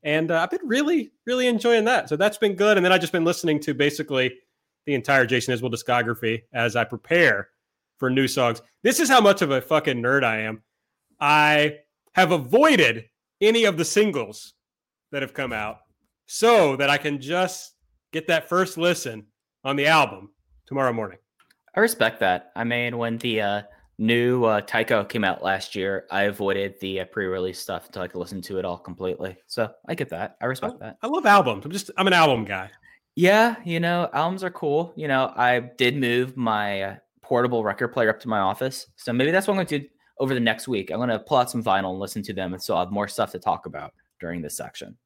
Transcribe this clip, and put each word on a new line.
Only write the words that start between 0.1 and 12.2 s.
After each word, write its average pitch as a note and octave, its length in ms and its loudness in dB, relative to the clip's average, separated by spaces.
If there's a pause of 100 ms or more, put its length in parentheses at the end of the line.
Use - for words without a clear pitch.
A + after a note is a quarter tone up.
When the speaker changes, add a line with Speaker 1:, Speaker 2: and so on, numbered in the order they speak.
Speaker 1:
uh, E3 100 2
I've F3 100 -2
been F4+ 160 -6
really, C#4+ 460 -2 (140)
really B3+ 200 -2
enjoying A#3 400 2
that. A#3 240 0
So D3+ 60 -2
that's G3+ 200 0
been G3+ 180 0
good. G3+ 220 4
And F3+ 80 2
then F#3 80 6
I've F#3 80 4
just E3+ 120 -6
been E3+ 120 0
listening E3 360 0
to D3 120 -4
basically C#3 640 0 (460)
the D3 100 -4
entire C3 300 2
Jason B2 320 0
Isbell A#2 160 -4
discography A#2 720 -2 (100)
as A#2 240 -2
I A#2 80 2
prepare A#2 640 0 (480)
for B2+ 140 -2
new C3 180 2
songs. A#2+ 320 0 (220)
This B3+ 180 2
is D4+ 80 0
how B3+ 140 6
much G3 180 6
of D#3 100 0
a C3 120 0
fucking C#3+ 400 0
nerd C3 200 2
I A2 180 0
am. A2 220 -8 (560)
I D3+ 600 4 (340)
have F3+ 200 4